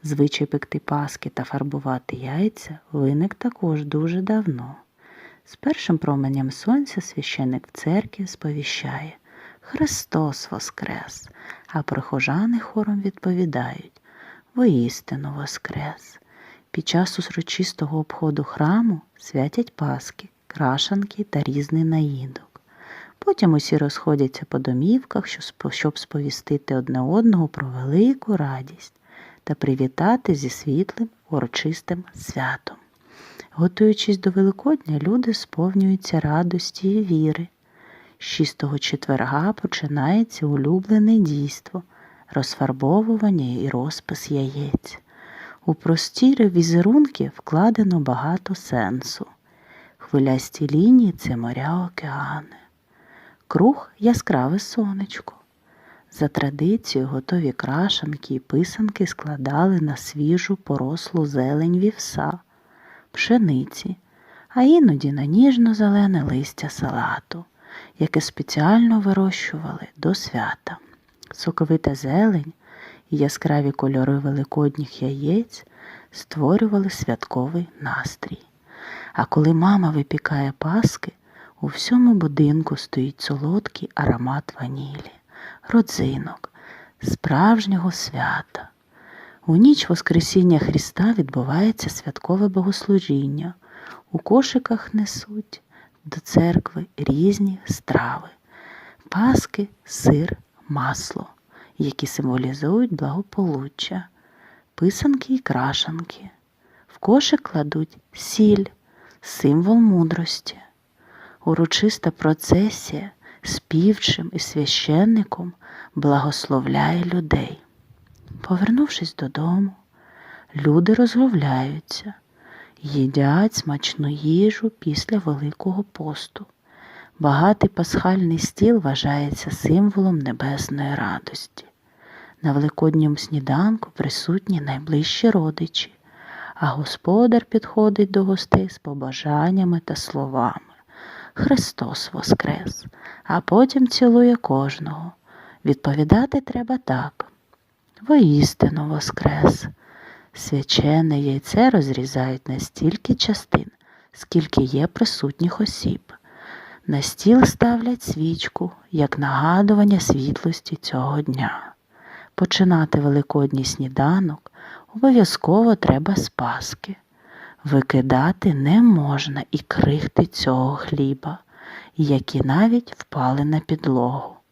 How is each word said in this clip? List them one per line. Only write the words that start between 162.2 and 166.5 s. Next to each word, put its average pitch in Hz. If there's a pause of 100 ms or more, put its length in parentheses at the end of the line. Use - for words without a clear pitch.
Починати 175
великодній 143
сніданок 151 (420)
обов'язково 226
треба 156
з 104
паски. - (680)